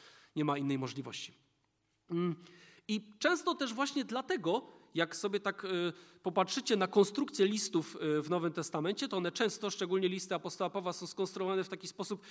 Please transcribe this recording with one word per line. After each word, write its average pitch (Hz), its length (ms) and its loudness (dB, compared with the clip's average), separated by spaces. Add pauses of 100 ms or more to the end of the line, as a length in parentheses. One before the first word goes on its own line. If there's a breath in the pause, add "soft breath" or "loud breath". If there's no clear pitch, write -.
(360 loud breath)
nie 151 100 2
ma 143 120 2
innej 139 200 0
możliwości. 123 560 -8 (760)
Mm, 170 240 0 (520 loud breath)
i 214 200 -2 (120)
często 339 360 2
też 247 180 -2
właśnie 269 320 -2
dlatego 226 760 -2 (100)
jak 160 220 0
sobie 202 240 -2
tak, 202 260 -6
y, 175 280 0 (300 loud breath)
popatrzycie 190 520 2
na 190 120 4
konstrukcję 196 600 4
listów, 208 480 0
y, 151 260 2
w 147 80 -4
Nowym 170 240 2
Testamencie, 175 540 -2
to 196 100 -2
one 175 140 0
często, 214 380 0
szczególnie 185 400 0
listy 190 260 -4
apostoła 170 340 -2
Pawła, 180 240 -4
są 170 140 -8
skonstruowane 190 560 -2
w 185 60 -8
taki 185 180 -10
sposób, - 440 -8